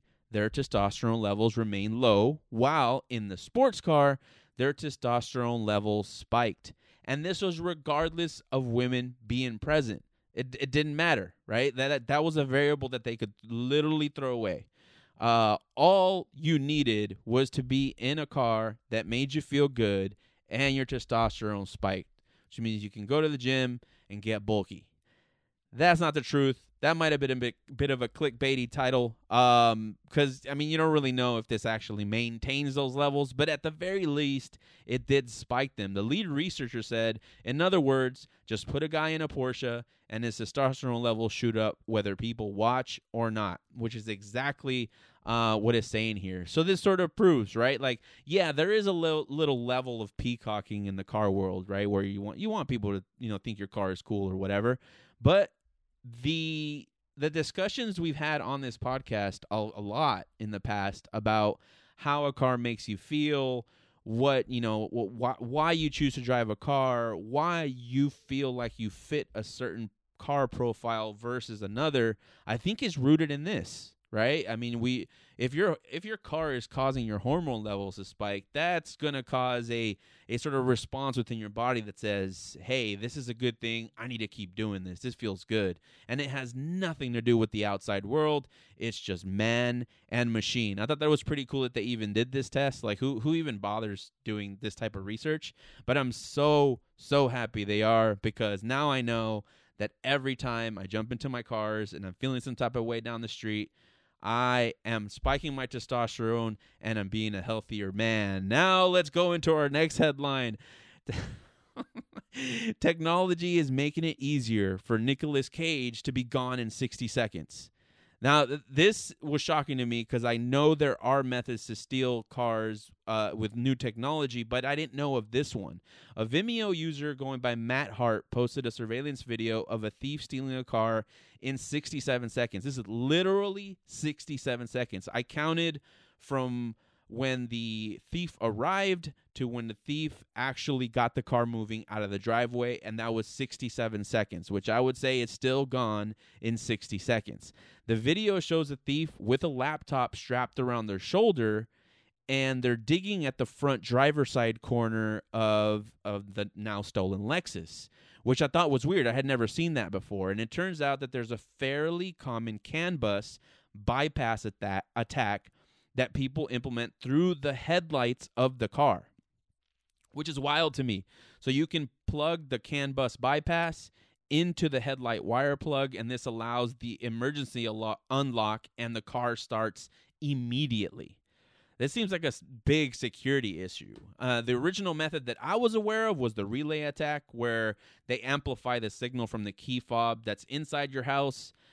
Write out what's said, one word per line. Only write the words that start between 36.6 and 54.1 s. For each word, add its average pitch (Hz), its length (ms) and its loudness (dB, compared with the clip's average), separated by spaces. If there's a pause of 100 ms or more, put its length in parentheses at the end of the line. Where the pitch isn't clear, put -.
said, 113 400 -2 (240)
in 139 160 0
other 185 180 6
words, 131 480 2 (180)
just - 220 -4
put 139 160 -2
a 156 60 -2
guy 156 200 0
in 160 120 -2
a 151 80 -2
Porsche 123 540 -4 (260)
and 113 160 -4
his 113 120 -2
testosterone 127 640 0
levels 113 300 2
shoot 113 240 0
up 110 300 0
whether 104 320 0
people 113 340 -4
watch 113 480 0 (140)
or 117 180 0
not, 104 300 -2 (120)
which 117 220 -4
is 110 140 -10
exactly, 123 800 -4 (360)
uh, 113 320 2
what 113 180 4
it's 113 120 2
saying 110 300 -2
here. 92 280 -6
So 160 180 2
this 185 180 2
sort 190 180 6
of 170 160 0
proves, 147 400 6
right? 120 240 2
Like, 127 220 -2 (240)
yeah, 165 260 2
there 165 220 2
is 208 140 4
a 196 40 2
little, 160 380 2
little 139 360 2
level 127 360 -2
of 101 160 -8
peacocking 107 680 -4
in 98 120 -4
the 98 80 -8
car 107 260 2
world, 95 380 0
right? 101 200 0
Where 98 140 2
you 98 180 -4
want, 104 180 -8
you 214 100 -2
want 214 180 -2
people 104 240 0
to, 95 120 -2 (160)
you 117 100 -6
know, 101 80 -4
think 107 200 -8
your 101 120 -8
car 98 220 -2
is 92 100 -6
cool 98 280 -2